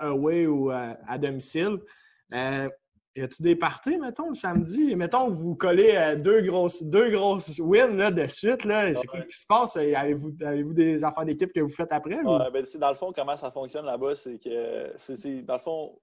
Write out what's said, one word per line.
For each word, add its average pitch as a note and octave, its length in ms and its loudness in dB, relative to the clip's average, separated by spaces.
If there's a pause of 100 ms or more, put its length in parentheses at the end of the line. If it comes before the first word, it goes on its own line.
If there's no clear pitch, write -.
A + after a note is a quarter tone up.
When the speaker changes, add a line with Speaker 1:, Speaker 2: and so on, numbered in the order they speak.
Speaker 1:
away D3+ 460 2
ou, C#3 240 0
euh, B2 220 -6 (120)
à B2+ 120 -6
domicile, D3+ 640 -4 (540)
euh, C3+ 360 -4 (440)
y C3+ 100 -8
a-tu C3 200 -8
des E3+ 140 4
parties, F#3 400 -2
mettons, D4 320 -6
le D4 60 -8
samedi ? F#3+ 600 0
Mettons, F3+ 340 2
vous E3+ 240 -4
collez, F#3+ 440 6
euh, D#3 180 2
deux F#3+ 280 4
grosses, F3 380 0
deux F#3+ 300 4
grosses G3 480 0
wins, G3+ 380 4
là, G3+ 120 4
de E3+ 180 0
suite, A#3 360 -2
là. G#3 300 2
C'est B2+ 120 -2
quoi F3 140 -10
Speaker 2:
Ouais. - 60 -10
Speaker 1:
qui - 120 -18
se - 80 -18
passe ? A#3 300 2
Avez-vous, D3 560 0 (100)
avez-vous D3 320 -4
des D#3+ 300 4
affaires D#3 220 -2
d'équipe D#3+ 260 -2
que - 80 -2
vous D3+ 80 2
faites E3+ 240 -6
après, D#3 300 -2
ou ? C#4+ 160 0
Speaker 2:
Ouais, B2+ 140 0
ben, C3 140 -2
c'est, D#3 120 -14
dans D3 100 2
le C#3 80 2
fond, F#3 180 -6
comment C#3+ 220 -4
ça C#3 160 -8
fonctionne C#3 340 -8
là-bas, C3+ 300 -2
c'est B2 260 -12
que, A#2 540 -6
c'est, - 220 -14
c'est, C3 240 -10
dans B2+ 140 -6
le B2+ 40 -2
fond, D#3+ 440 -10